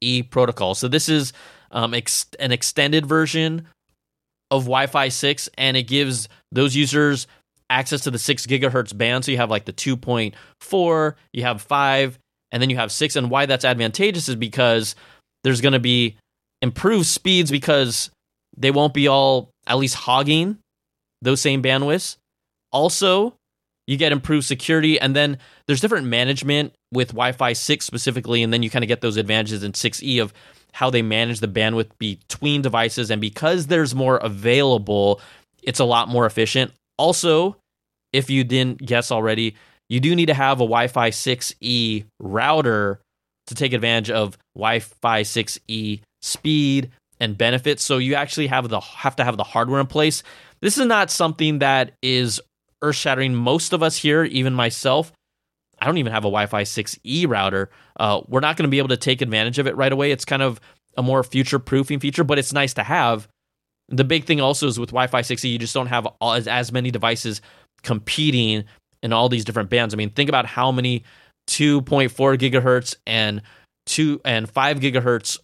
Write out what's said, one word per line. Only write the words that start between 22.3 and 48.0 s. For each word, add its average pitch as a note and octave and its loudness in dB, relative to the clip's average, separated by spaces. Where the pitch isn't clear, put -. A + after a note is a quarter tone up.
Also, F#3 2
you C3+ -2
get D3+ 2
improved C#3+ 0
security, D#3 2
and C3+ 0
then D3 2
there's C#3 0
different G3+ 0
management C3+ 0
with B2 0
Wi-Fi B2 0
six - -2
specifically, A#2 -2
and A2+ 0
then A#2+ 2
you A2 -2
kinda B2 -2
get A2+ 0
those A2 -2
advantages G#2+ -2
in G2+ -6
six - -4
E B2+ 0
of G#2+ -2
how B2+ 0
they B2 2
manage A2+ -2
the G#2+ -2
bandwidth A2 0
between C#3+ -4
devices, A2+ -2
and G#2+ -2
because D3+ -2
there's D3+ 2
more C3 2
available, G#2 2
it's - -2
a C3 4
lot A#2+ 2
more A#2+ 2
efficient. A2+ 0
Also, E3+ 2
if C3 -2
you C3+ 2
didn't B2+ -2
guess A#2+ 0
already, A2 0
you B2 0
do E3 2
need E3+ 4
to D#3 4
have C3+ 2
a A#2+ 2
Wi-Fi A#2 2
six - -4
E A2+ -2
router A2 0
to A#2+ -12
take C3 -2
advantage A#2 0
of G#2+ -2
Wi-Fi A2 -2
six A2 -4
E G#2+ -6
speed C#3 0
and G#2+ -4
benefits. B2+ 0
So C#3 0
you C3 0